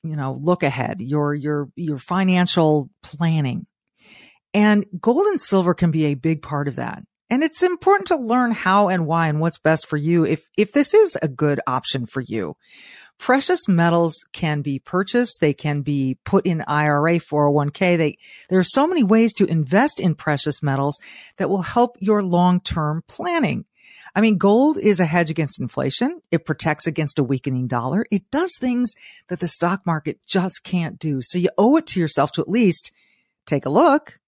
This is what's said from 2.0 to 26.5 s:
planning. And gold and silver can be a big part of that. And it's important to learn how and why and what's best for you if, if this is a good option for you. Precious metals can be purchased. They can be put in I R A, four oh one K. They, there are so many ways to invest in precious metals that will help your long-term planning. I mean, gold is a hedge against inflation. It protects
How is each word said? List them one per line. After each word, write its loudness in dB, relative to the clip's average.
planning. -2
And 4
gold 2
and 0
silver 0
can 0
be 0
a 0
big -2
part -6
of -6
that. -10
And 0
it's -2
important 2
to 2
learn 0
how 2
and 0
why 2
and 0
what's -2
best 2
for -4
you 2
if, -2
if 0
this 2
is 4
a -2
good 0
option -4
for -8
you. -6
Precious 0
metals 2
can -4
be -6
purchased. -2
They 2
can -4
be -2
put 0
in -2
I 0
R 2
A, 2
four 0
oh 4
one 0
K. 0
They, -2
there 2
are 4
so 2
many 2
ways 4
to 2
invest 0
in 2
precious -4
metals -2
that -4
will -2
help 0
your 2
long-term 0
planning. -4
I 0
mean, 4
gold 4
is 2
a 4
hedge 0
against -4
inflation. -4
It 0
protects -2